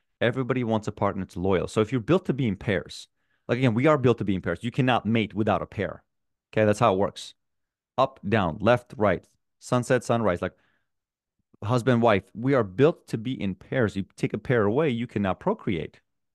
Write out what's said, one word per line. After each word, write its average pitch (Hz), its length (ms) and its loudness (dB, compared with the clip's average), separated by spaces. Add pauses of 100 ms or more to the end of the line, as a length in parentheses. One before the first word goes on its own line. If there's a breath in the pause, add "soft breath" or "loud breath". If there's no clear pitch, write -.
(200)
Everybody 123 420 -2
wants 110 240 -2
a 104 60 -8
partner 98 320 -2
that's - 120 -14
loyal. 90 300 0
So - 140 -2
if 107 100 0
you're 127 100 -2
built 165 260 0
to 170 60 -4
be 131 140 -2
in 98 80 0
pairs, - 540 -6 (400)
like, 120 100 0
again, 127 160 2
we 123 120 2
are 151 120 4
built 120 200 4
to 110 60 -4
be 95 120 0
in 85 60 -4
pairs. 87 200 -4
You 120 80 -6
cannot 127 360 0
mate 110 280 0
without 101 280 0
a 82 40 -8
pair. - 380 -8 (480)
Okay, 110 120 2
that's 104 140 2
how 117 140 4
it 95 60 0
works. - 360 -4 (640)
Up, 135 300 0
down, 95 320 0
left, 117 360 0
right, 98 280 0 (340)
sunset, 123 460 0
sunrise. 107 360 0
Like, 90 120 -6 (1120)
husband, 120 380 2
wife, 107 220 4 (100)
we 131 200 -2
are 120 100 2
built 123 440 2
to 127 100 -6
be 123 220 -8
in 95 140 -4
pairs. 120 400 -2
You 95 100 -4 (120)
take - 160 -4
a 107 60 -8
pair 120 260 0
away, 135 260 0
you 117 160 -4
cannot 98 320 -4
procreate. - 640 -6 (340)